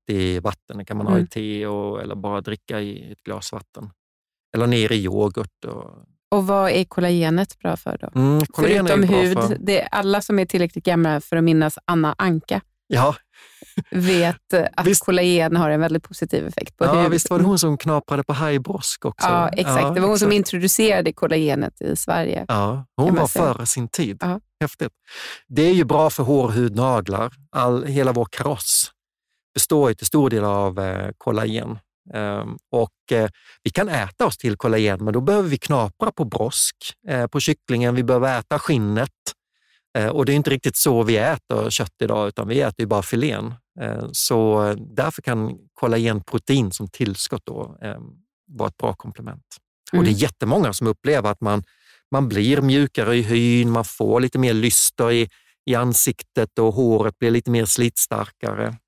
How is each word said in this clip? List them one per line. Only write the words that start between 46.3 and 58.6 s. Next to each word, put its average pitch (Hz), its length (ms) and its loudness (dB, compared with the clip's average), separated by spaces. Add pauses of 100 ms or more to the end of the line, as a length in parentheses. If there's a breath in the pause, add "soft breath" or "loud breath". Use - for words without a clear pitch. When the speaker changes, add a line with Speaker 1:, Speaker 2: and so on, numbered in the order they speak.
Speaker 1:
som 101 160 -10
tillskott - 560 -6
då, - 380 -14
eh, 107 160 -12 (540)
vara 113 160 -6
ett - 80 -10
bra 110 180 -4
komplement. 110 500 -16 (480)
Och 180 60 2
det - 0 -
är 131 100 4
Speaker 2:
Mm. 110 40 4
Speaker 1:
jättemånga 123 600 0
som 113 140 -4
upplever 113 440 0
att 104 100 -6
man, 104 220 -2 (480 soft breath)
man 135 180 0
blir 110 320 2
mjukare 131 560 2
i 120 60 2
hyn, 120 480 2
man 117 140 0
får 110 360 0
lite 131 180 0
mer 123 160 2
lyster 117 580 2
i, 117 160 2 (380 soft breath)
i 131 80 2
ansiktet 120 840 -2
och 113 160 2
håret 110 440 2
blir 117 120 0
lite 120 200 0
mer 117 140 2
slitstarkare. 110 1040 -2 (220)